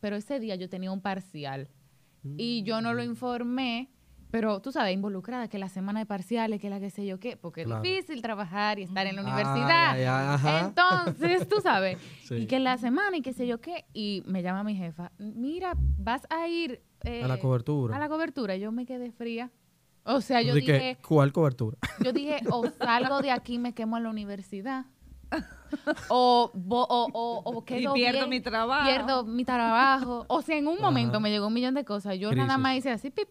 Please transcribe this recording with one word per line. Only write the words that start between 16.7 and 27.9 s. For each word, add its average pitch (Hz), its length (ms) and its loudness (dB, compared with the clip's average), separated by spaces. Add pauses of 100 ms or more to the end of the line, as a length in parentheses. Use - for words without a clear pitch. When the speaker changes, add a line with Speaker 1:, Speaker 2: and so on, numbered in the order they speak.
Speaker 1:
Eh, 240 180 -6
Speaker 2:
A 127 40 0
la 127 120 0
cobertura. 127 560 0
Speaker 1:
a - 40 -2
la 202 80 -2
cobertura". 254 480 -2
Yo 208 160 -4
me 240 140 -4
quedé 247 260 -8
fría. 233 380 -6 (540)
O 247 180 2
sea, 233 220 4
yo 233 100 2
Speaker 2:
Así 147 100 6
que, 147 100 6
Speaker 1:
dije, 254 240 2 (100)
Speaker 2:
"¿cuál 143 260 6
cobertura?". 127 460 2 (240)
Speaker 1:
yo - 100 0
dije, 285 260 0 (120)
"O 240 180 2
salgo 254 540 2
de 277 80 2
aquí 247 240 -2
y 240 40 -2
me 240 140 -4
quemo 226 240 -4
en 233 60 -4
la 226 80 -4
universidad". 208 720 -6 (1200)
O, 247 440 6
bo-, 196 360 0
o, 240 240 2
o, 233 320 -4
o 233 160 -6
Speaker 3:
Y - 40 -12
Speaker 1:
quedo 262 280 -2